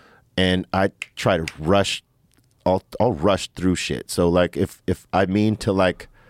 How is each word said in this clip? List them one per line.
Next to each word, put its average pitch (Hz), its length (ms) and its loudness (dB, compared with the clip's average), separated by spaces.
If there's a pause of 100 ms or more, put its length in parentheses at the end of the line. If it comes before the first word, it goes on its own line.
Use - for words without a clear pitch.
(360)
And 92 380 0
I 95 180 0 (240)
try 98 220 0
to 80 80 -4 (120)
rush, 92 460 0 (640)
I'll, 92 180 0 (160)
I'll 113 140 2
rush 90 420 0
through 90 200 0
shit. - 360 -8
So, 87 160 2
like, 87 300 2
if, - 280 -4
if - 280 -4
I 95 140 2
mean 107 280 0
to, 104 160 -4
like, 92 380 0 (200)